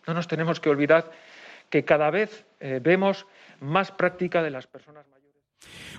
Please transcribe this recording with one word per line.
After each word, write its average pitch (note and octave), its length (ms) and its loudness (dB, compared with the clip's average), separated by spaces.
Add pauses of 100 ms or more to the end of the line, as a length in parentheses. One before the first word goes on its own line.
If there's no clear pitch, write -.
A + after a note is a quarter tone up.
No E3 80 -4
nos E3 140 -6
tenemos D#3+ 320 -2
que - 80 0
olvidar D3 420 4 (600)
que D3 140 2
cada D3+ 260 4
vez, G#3 340 -4 (160)
eh, C3+ 220 -6
vemos F#3+ 440 2 (340)
más E3+ 300 -2
práctica F3+ 520 -2
de D#3 80 -2
las B2+ 160 -12
personas D3 400 -20
mayores. - 60 -20 (840)